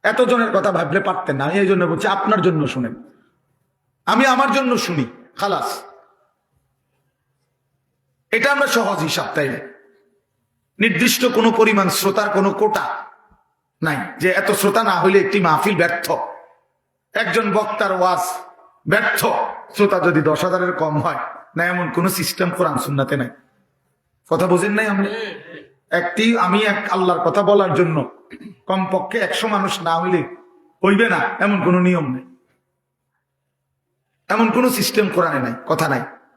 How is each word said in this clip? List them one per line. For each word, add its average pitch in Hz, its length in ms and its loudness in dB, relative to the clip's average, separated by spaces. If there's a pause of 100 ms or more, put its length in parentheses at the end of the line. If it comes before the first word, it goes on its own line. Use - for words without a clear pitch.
এত 220 180 2
জনের 233 300 2
কথা 190 200 0
ভাবলে 170 280 0
পারতেন 185 360 -4
না। 135 100 -2
আমি 175 140 0
এই 196 80 2
জন্য 180 180 2
বলছি, 165 220 -2
আপনার 196 340 0
জন্য 156 260 2
শুনেন, 123 360 -6 (1000)
আমি 233 200 4
আমার 262 260 2
জন্য 254 260 0
শুনি, 156 280 -2 (300)
খালাস। 185 480 -4 (2500)
এটা 233 200 2
আমরা 285 160 0
সহজ 202 320 0
হিসাব, - 260 -4 (100)
তাই 143 140 -2
না? 120 80 -6 (1200)
নির্দিষ্ট 220 460 2
কোনো 226 260 2
পরিমাণ 208 380 2
শ্রোতার 202 400 0
কোনো 196 240 0
কোটা - 500 -2 (800)
নাই 156 160 -2 (220)
যে 180 100 2
এত 190 220 0
শ্রোতা - 320 2
না 185 180 2
হইলে 190 180 6
একটি 202 200 0
মাহফিল 175 360 2
ব্যর্থ, 170 360 0 (1000)
একজন 208 400 0
বক্তার 208 380 0
ওয়াজ 185 280 2 (680)
ব্যর্থ। - 380 0 (500)
শ্রোতা 196 240 2
যদি 160 220 2
দশ 151 220 0
হাজারের 180 300 0
কম 151 260 -2
হয় 143 200 -2 (360)
না, 165 100 0
এমন 180 260 -4
কোনো 175 180 0
সিস্টেম 180 400 -4
কোরআন - 280 -2
সুন্নাতে 139 400 -2
নাই। 123 120 -4 (1000)
কথা 170 180 0
বোঝেন 180 260 2
নাই 214 140 0
আপনি? 196 200 0 (840)
একটি, 220 460 0
আমি 180 220 2
এক 202 320 -2
আল্লাহর 180 280 2
কথা 170 240 2
বলার 190 300 4
জন্য 160 380 0 (560)
কমপক্ষে 185 500 -2
একশো 214 300 -2
মানুষ 190 340 -2
না 165 180 0
হইলে 180 240 0 (640)
হইবে 202 240 4
না, 180 200 0 (100)
এমন 202 240 0
কোনো 180 160 4
নিয়ম 170 360 0
নেই, 127 100 -12 (2000)
এমন 220 220 2
কোনো 254 180 2
সিস্টেম 202 400 0
কোরআনে 160 300 0
নাই, 117 140 -4 (120)
কথা 156 240 -2
নাই। 131 120 -2 (360)